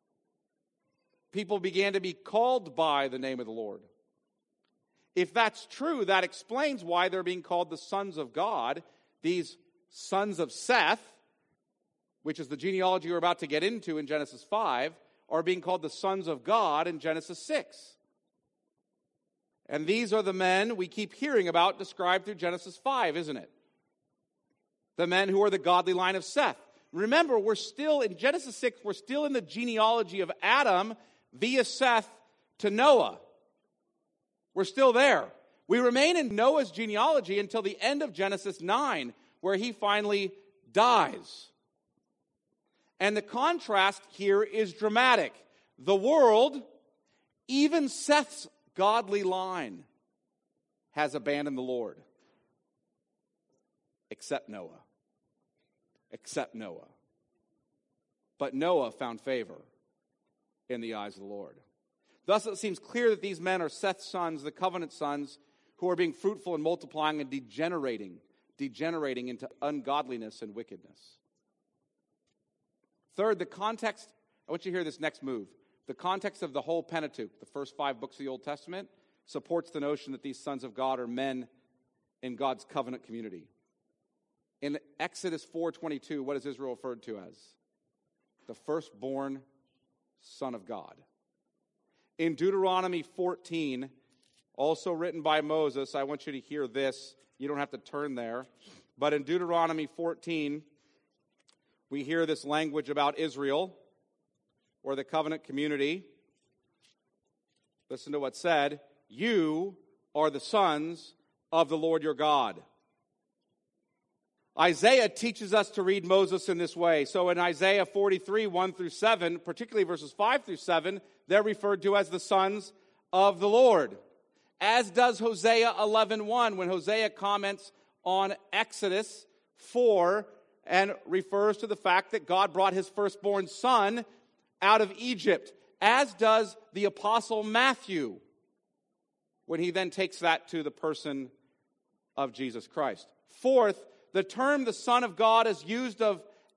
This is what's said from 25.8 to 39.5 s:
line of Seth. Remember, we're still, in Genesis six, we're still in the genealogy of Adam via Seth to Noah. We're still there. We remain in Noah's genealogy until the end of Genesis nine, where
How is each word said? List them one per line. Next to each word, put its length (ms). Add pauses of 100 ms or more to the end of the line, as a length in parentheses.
line 240
of 80
Seth. 340 (360)
Remember, 440
we're 180
still, 440
in 180
Genesis 380
six, 260
we're 120
still 320
in 80
the 80
genealogy 800
of 100 (100)
Adam 540 (380)
via 320
Seth 420 (520)
to 100
Noah. 500 (1300)
We're 100
still 300
there. 400 (340)
We 120
remain 360
in 180
Noah's 380
genealogy 680
until 220
the 200
end 220
of 100
Genesis 480
nine, 520 (280)
where 160